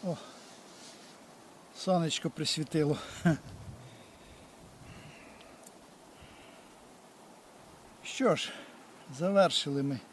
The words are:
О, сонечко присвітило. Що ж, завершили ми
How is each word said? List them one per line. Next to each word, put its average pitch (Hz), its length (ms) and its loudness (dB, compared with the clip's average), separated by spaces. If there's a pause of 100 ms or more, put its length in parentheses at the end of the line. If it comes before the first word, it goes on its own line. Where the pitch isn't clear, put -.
О, 175 120 -2 (1600)
сонечко 170 540 2
присвітило. 151 680 0 (4000)
Що 214 340 4
ж, - 160 -4 (680)
завершили 165 640 6
ми 135 180 0 (120)